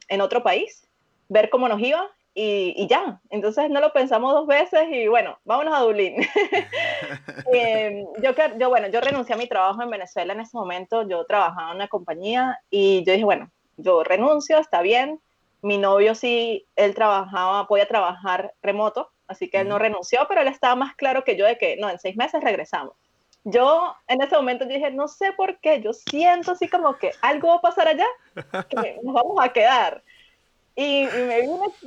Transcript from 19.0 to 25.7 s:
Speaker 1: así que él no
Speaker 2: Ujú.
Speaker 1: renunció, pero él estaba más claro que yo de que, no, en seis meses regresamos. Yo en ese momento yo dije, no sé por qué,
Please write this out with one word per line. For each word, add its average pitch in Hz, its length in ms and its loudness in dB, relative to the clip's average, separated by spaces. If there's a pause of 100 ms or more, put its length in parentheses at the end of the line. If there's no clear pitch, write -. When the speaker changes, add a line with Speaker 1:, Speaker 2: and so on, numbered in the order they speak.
Speaker 1:
así 190 220 -10
que 196 120 0
él 190 80 -2
no 202 60 -2
Speaker 2:
Ujú. 208 80 0
Speaker 1:
renunció, 220 440 0
pero 370 140 2
él 269 60 2
estaba 254 280 2
más 269 200 -4
claro 262 280 -2
que 214 120 0
yo 196 100 2
de 226 120 4
que, 170 200 -2
no, 208 120 -4
en 175 100 -8
seis 190 160 -8
meses 285 280 -2
regresamos. 175 500 -4 (500)
Yo 269 520 2 (120)
en 254 140 0
ese 285 140 0
momento 254 300 0
yo 262 100 -8
dije, 277 160 -2
no 277 160 -6
sé 392 260 -4
por 381 260 -2
qué, 302 220 2